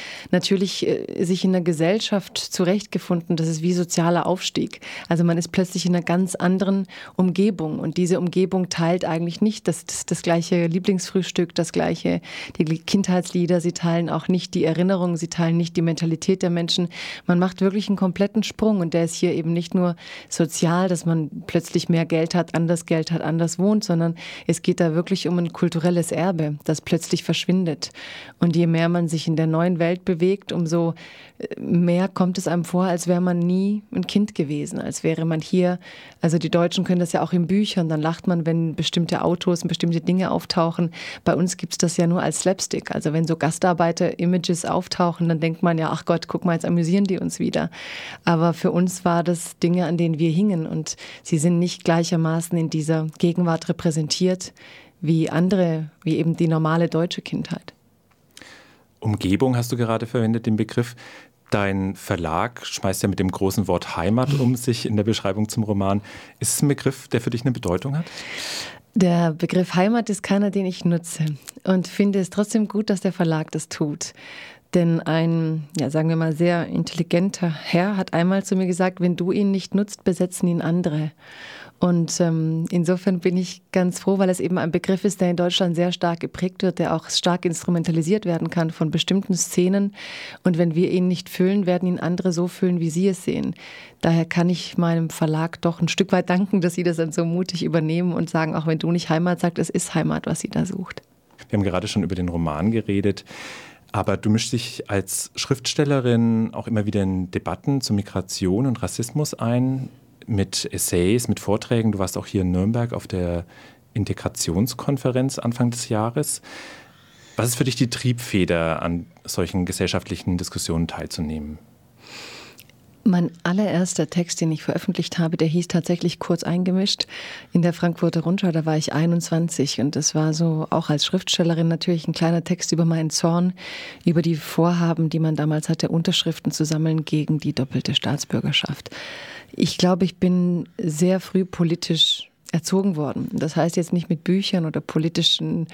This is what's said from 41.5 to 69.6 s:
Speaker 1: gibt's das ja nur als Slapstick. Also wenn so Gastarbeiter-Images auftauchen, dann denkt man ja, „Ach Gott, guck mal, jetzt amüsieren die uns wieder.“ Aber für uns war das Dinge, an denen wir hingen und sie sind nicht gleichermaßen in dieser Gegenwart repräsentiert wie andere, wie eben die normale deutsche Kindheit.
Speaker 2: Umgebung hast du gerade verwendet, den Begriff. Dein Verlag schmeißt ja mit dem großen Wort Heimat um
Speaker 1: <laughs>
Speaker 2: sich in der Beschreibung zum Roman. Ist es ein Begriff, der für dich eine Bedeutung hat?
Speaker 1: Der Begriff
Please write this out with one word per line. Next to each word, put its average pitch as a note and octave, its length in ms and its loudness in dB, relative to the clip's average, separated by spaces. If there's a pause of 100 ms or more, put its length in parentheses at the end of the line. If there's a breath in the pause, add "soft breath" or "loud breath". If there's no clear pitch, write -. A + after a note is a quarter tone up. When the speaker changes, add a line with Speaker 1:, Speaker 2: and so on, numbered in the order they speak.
Speaker 1:
gibt's - 220 -8
das F3 180 2
ja E3+ 100 4
nur E3+ 160 2
als D3 180 -2
Slapstick. - 540 -2
Also - 180 0
wenn D#3+ 140 2
so D#3+ 100 0
Gastarbeiter-Images E3+ 1300 2
auftauchen, F3 640 0
dann E3 120 0
denkt E3 220 -2
man E3+ 160 2
ja, D#3+ 120 -2
„Ach D#3+ 140 -4
Gott, E3+ 240 0
guck - 160 -4
mal, F3 100 2
jetzt E3 100 -2
amüsieren F3 400 2
die F#3 140 0
uns E3 200 -6
wieder.“ - 320 -2 (540 loud breath)
Aber E3+ 300 2
für E3 180 0
uns F3+ 320 0
war E3+ 180 2
das E3+ 360 -4
Dinge, F3 280 2
an E3+ 120 0
denen E3 200 0
wir E3 120 2
hingen F3 360 2
und - 300 -6 (260 loud breath)
sie - 160 0
sind E3+ 200 4
nicht F3 260 -2
gleichermaßen E3 720 2
in D#3+ 120 0
dieser D#3+ 360 0 (120)
Gegenwart E3+ 500 0
repräsentiert F3 840 -2 (480 loud breath)
wie D#3+ 300 2
andere, E3+ 600 2 (120)
wie D#3+ 140 0
eben E3 200 0
die E3+ 120 2
normale D#3+ 400 2
deutsche E3 340 -2
Kindheit. - 520 -8 (1200 loud breath)
Speaker 2:
Umgebung A2 580 2
hast A#2+ 140 -2
du B2+ 60 0
gerade A2+ 300 0
verwendet, A2+ 400 0
den A2 100 4
Begriff. A#2+ 400 -2 (540 loud breath)
Dein G2 440 0
Verlag F2 720 -4
schmeißt - 360 -2
ja G#2+ 60 2
mit F#2 120 -2
dem F#2 100 2
großen F#2+ 380 0
Wort F2 280 -2
Heimat B2 440 2
um B2+ 160 2
Speaker 1:
<laughs> - 0 -
Speaker 2:
sich A#2+ 300 -2
in A2+ 100 0
der G#2 80 2
Beschreibung G#2 440 0
zum - 140 -2
Roman. G2+ 380 0 (400 loud breath)
Ist - 140 -2
es - 80 0
ein D3 60 4
Begriff, C3+ 400 0
der B2 120 0
für - 100 -2
dich A#2+ 120 -4
eine C3 100 0
Bedeutung A#2 460 -2
hat? E3+ 80 -4 (880 loud breath)
Speaker 1:
Der E3+ 380 4
Begriff F3 420 0